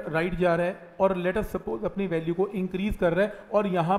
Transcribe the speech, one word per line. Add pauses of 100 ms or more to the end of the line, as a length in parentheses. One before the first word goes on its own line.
right
जा
रहा
है
और
let
us
suppose
अपनी
value
को
increase
कर
रहा
है
और
यहाँ